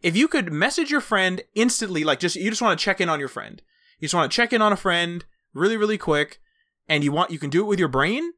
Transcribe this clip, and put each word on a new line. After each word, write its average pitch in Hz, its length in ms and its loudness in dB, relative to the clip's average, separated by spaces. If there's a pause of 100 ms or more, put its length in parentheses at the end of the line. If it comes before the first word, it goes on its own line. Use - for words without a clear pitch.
If 165 140 2
you 269 100 6
could 196 260 -2
message 262 380 0
your 294 100 2
friend 185 420 0 (120)
instantly, 208 480 0
like, 151 160 2
just, 175 160 -2
you 190 160 -2
just 220 120 -4
wanna 214 120 2
check - 260 -2
in 175 80 0
on 151 120 -2
your 139 80 -6
friend. - 340 -14 (380)
You 156 60 -8
just 147 80 -2
wanna 165 140 2
check 233 240 0
in 233 80 2
on 214 120 4
a 196 40 2
friend 170 480 -2 (300)
really, 196 220 2
really 214 220 0
quick, 147 420 0 (480)
and 147 160 2
you 139 80 2
want, 170 180 0
you 160 80 -8
can 147 120 -6
do 160 100 2
it 208 80 0
with 202 100 2
your 180 80 2
brain, 185 520 0